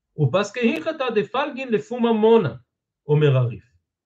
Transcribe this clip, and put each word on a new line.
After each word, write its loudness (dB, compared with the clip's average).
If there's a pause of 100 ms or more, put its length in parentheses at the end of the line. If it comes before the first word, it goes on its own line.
(180)
ופסקי 0
הלכתא -6
דפלגין -4
לפומה -2
מונה", 2 (540)
אומר 4
הריף. -2 (420)